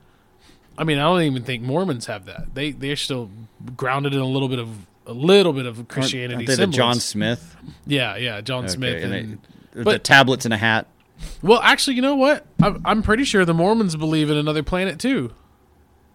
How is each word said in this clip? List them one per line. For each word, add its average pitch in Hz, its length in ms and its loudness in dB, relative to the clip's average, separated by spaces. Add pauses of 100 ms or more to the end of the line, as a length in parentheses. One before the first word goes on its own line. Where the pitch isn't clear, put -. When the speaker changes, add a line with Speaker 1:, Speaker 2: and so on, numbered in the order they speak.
(760)
Speaker 1:
I 156 60 -4
mean, 156 160 0
I 143 40 0
don't 180 200 4
even 131 200 0
think 120 200 -6
Mormons 139 420 -2
have 101 200 -10
that. 98 300 -10
They, 143 160 -6
they're 135 240 -6
still 123 340 -6 (460)
grounded 139 380 -2
in 139 60 0
a 131 60 0
little 135 220 0
bit 127 100 -4
of, 117 120 -6 (360)
a 127 80 -14
little 175 400 4
bit 131 120 -4
of 117 140 -10
Speaker 2:
Aren't, 117 100 -14
Speaker 1:
Christianity 127 460 -4
Speaker 2:
aren't 117 120 -6
they 131 80 2
the 196 120 4
John 123 320 4
Speaker 1:
semblance. - 40 -4
Speaker 2:
Smith? 107 520 -4 (300)
Speaker 1:
Yeah, 127 300 -2
yeah, 110 260 -6
John 127 240 -6
Speaker 2:
Okay, 92 80 -4
Speaker 1:
Smith 123 300 -4
Speaker 2:
and 98 100 -4
Speaker 1:
and, 98 180 -6 (420)
Speaker 2:
they, 110 60 -12
the 120 40 -6
Speaker 1:
but - 200 0
Speaker 2:
tablets 131 420 4
in 117 80 0
a 107 40 2
hat. 110 300 2 (560)
Speaker 1:
Well, 208 180 6
actually, 254 360 2
you 247 40 0
know 277 140 2
what? 269 300 2 (180)
I'm, 196 220 0
I'm 208 180 2
pretty 220 220 2
sure 196 180 4
the 170 100 2
Mormons 185 440 2
believe 156 320 0
in 151 80 2
another 151 260 -2
planet 180 340 -4
too. 208 360 -2 (800)